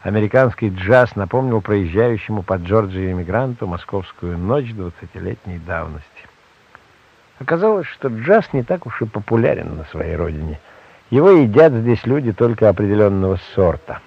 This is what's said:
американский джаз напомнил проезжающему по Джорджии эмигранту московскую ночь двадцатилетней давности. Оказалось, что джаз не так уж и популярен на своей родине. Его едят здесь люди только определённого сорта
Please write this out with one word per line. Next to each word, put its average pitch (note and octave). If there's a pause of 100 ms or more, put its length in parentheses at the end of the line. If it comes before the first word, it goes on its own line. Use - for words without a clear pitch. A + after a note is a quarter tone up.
американский G#2+
джаз G#2
напомнил A2+
проезжающему G#2
по F#2+
Джорджии F#2+
эмигранту G#2
московскую F2
ночь A#2
двадцатилетней F2+
давности. D#2+ (1300)
Оказалось, E3+
что -
джаз C3
не C3
так E3+
уж -
и -
популярен A2
на D#2+
своей D#2+
родине. D#2 (500)
Его D3+
едят D3
здесь A#2
люди B2+
только A2+
определённого G2 (160)
сорта E2